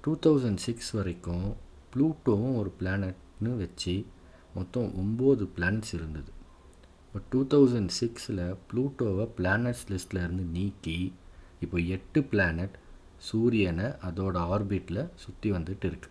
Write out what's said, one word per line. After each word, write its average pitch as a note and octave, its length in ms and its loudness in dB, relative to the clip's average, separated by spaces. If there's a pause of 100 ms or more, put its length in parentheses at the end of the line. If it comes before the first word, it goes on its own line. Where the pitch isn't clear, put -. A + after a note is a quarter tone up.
டூ D#3 180 -2
தௌசண்ட் B2+ 380 4
சிக்ஸ் - 340 -6
வரைக்கும் F2+ 640 -2 (380)
ப்ளூட்டோவும் C3 600 2
ஒரு G2+ 240 -2
பிளானட்னு G2 760 -2
வச்சு - 480 -4 (500)
மொத்தம் F#2+ 420 -2
ஒம்பது A2 600 2
planets G2+ 380 0
இருந்தது. D#2 380 -6 (760)
இப்போ - 220 -8
டூ C3+ 180 2
தௌசண்ட் B2+ 440 6 (100)
சிக்ஸில் F#2+ 560 -2 (160)
ப்ளூட்டோவை A2+ 640 0
planets A2 520 0
லிஸ்ட்ல F#2+ 280 -4
இருந்து F2+ 260 -2
நீக்கி, F2+ 720 -4 (460)
இப்போ F2 180 -2
எட்டு F#2 440 0
planet F#2+ 560 0 (400)
சூரியனை G#2+ 680 2
அதோட F#2+ 540 -2
ஆர்பிட்ல G2 760 0
சுத்தி - 380 -4
வந்துட்டு F2+ 320 -4
இருக்கு. - 260 -4